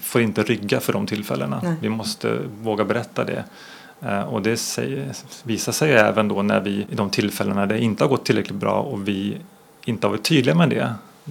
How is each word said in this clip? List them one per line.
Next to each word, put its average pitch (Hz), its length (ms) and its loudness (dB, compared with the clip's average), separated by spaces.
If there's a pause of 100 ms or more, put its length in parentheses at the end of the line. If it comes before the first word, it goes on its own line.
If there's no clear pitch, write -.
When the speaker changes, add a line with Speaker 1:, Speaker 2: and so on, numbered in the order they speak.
Speaker 1:
får - 220 2
inte 107 200 2
rygga 107 380 0
för - 120 -2
de 101 140 0
tillfällena. 107 560 -4
Speaker 2:
Nej. 170 180 0
Speaker 1:
Vi 113 80 -2
måste 113 500 -2 (240)
våga 107 220 2
berätta 107 400 -2
det. - 200 -4 (580)
Eh, 104 200 -2
och 110 200 -4
det 113 140 2
säger, 135 560 -4 (300)
visar 117 300 -4
sig 156 180 2
ju 131 60 6
även 107 320 6
då 101 140 0
när 104 180 4
vi, 101 300 -2
i - 40 -6
de 101 160 0
tillfällen 101 460 0
när 101 100 2
det 107 140 0
inte 117 240 2
har - 40 4
gått 127 160 0
tillräckligt 101 340 0
bra 101 220 0
och 104 280 -4
vi 98 280 -2 (480)
inte 107 220 -2
har 101 40 2
varit 104 140 -4
tydliga 143 300 4
med 165 160 6
det, 123 240 0 (360)